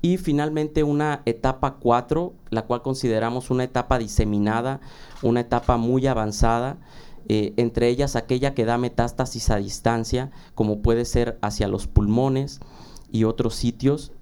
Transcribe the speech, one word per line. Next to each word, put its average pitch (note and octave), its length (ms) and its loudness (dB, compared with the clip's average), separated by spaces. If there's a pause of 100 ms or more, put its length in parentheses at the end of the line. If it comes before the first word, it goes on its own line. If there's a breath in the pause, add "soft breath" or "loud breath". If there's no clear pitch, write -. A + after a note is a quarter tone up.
Y F3 140 2
finalmente D3+ 640 0
una D3 440 0
etapa C3 500 -2
cuatro, C3+ 580 0 (160)
la A2 160 -2
cual A#2+ 160 -2
consideramos A#2+ 680 -2
una B2+ 120 2
etapa B2+ 360 0
diseminada, A2 800 0 (420 loud breath)
una A#2+ 180 4
etapa A#2+ 360 2
muy B2+ 320 2
avanzada, A#2 720 0 (520 loud breath)
eh, G#2+ 280 2
entre A#2 320 2
ellas C3+ 260 0
aquella C3 380 0
que A2+ 100 0
da A#2 140 0
metástasis A#2+ 720 -2
a A2 60 4
distancia, A2+ 760 -2 (240 loud breath)
como G#2+ 260 0
puede A#2 240 4
ser A#2 380 0
hacia G#2 260 0
los G2+ 180 -2
pulmones C3 720 2 (540 loud breath)
y A2 120 2
otros A2+ 300 0
sitios. C3 680 -2